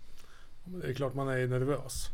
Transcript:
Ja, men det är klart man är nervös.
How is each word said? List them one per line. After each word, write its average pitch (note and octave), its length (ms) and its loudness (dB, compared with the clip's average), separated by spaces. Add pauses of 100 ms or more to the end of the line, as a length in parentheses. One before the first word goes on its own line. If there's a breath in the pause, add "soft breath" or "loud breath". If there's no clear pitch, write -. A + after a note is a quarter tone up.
(640 soft breath)
Ja, F3+ 60 -10
men F3+ 100 -6
det D3+ 80 -2
är C3 60 0
klart C3 200 0
man C3+ 140 0
är B2+ 200 4
nervös. B2+ 680 2